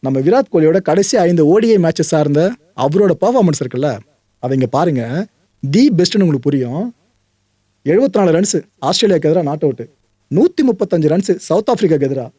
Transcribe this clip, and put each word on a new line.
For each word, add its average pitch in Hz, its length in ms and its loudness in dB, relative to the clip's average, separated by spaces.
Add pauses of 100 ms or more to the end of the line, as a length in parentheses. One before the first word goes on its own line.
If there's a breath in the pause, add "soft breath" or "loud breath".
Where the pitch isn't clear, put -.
நம்ம 135 200 -2
விராட் 208 320 2
கோலியோட 165 280 2
கடைசி 190 360 0
ஐந்து 175 300 2
ஓ 180 120 4
டி 226 120 2
ஐ 214 60 4
மேட்சஸ் 165 240 0
சார்ந்த 151 540 0 (220)
அவரோட 165 340 0 (100)
பர்ஃபார்மன்ஸ் 196 440 0
இருக்குல்ல, 127 340 -4 (400)
அதை 131 180 -4
இங்க 131 100 0
பாருங்க, 139 600 -2 (440)
தி 247 260 4
பெஸ்ட்னு 175 160 0
உங்களுக்கு 170 260 0
புரியும். 143 560 -4 (920)
எழுபத்தி 190 320 2
நாலு 175 240 2
ரன்ஸ் 196 240 -2 (180)
ஆஸ்திரேலியாக்கு 160 440 0
எதிராக 165 160 2
நாட் 151 200 -4
அவுட், 120 260 -4 (420)
நூத்தி 269 400 2
முப்பத்தஞ்சு 180 380 0
ரன்ஸ் 180 280 0
சவுத் 202 320 -2
ஆப்பிரிக்காக்கு 165 340 0
எதிராக 135 360 -4